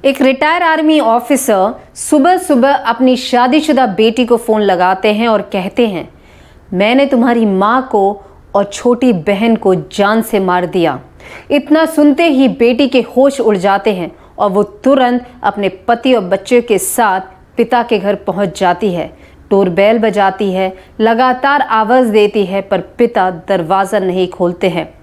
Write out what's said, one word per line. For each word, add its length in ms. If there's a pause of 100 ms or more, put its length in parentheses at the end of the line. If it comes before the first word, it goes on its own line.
एक 160
रिटायर 420
आर्मी 360
ऑफिसर 760 (200)
सुबह 420
सुबह 360
अपनी 420
शादीशुदा 720
बेटी 400
को 120
फोन 240
लगाते 520
हैं 140
और 140
कहते 460
हैं, 220 (640)
"मैंने 320
तुम्हारी 400
माँ 460
को 300 (340)
और 80
छोटी 500
बहन 420
को 200
जान 460
से 180
मार 260
दिया।" 340 (520)
इतना 340
सुनते 380
ही 240
बेटी 400
के 140
होश 380
उड़ 180
जाते 360
हैं 180 (280)
और 100
वो 140
तुरंत 600 (180)
अपने 260
पति 440
और 80
बच्चे 400
के 160
साथ 440 (360)
पिता 260
के 160
घर 160
पहुंच 440
जाती 340
है। 240 (320)
डोरबेल 500
बजाती 540
है, 220 (240)
लगातार 640
आवाज़ 500
देती 340
है, 160
पर 180
पिता 520
दरवाज़ा 680
नहीं 280
खोलते 420
हैं 340